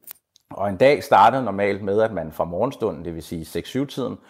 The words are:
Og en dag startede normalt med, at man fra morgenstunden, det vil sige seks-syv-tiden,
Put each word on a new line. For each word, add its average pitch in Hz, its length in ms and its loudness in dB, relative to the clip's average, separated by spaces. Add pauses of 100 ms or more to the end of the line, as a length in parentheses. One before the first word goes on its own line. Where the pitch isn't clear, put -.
(520)
Og 101 180 -4
en 98 60 -4
dag 131 280 4
startede 117 400 6
normalt 101 400 -2
med, 101 180 0
at 110 120 0
man 80 180 -8
fra 82 140 -4
morgenstunden, 87 600 -4
det 85 100 -8
vil 80 80 -12
sige 80 220 -10
seks-syv-tiden, 120 720 -6 (120)